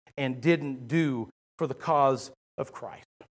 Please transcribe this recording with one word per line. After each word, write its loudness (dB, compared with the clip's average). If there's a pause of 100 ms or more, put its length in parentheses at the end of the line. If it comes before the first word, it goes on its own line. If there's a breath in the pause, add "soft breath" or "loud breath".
(180)
and -2
didn't 0
do 0 (280)
for -4
the -4
cause 2 (280)
of -6
Christ. -14 (280)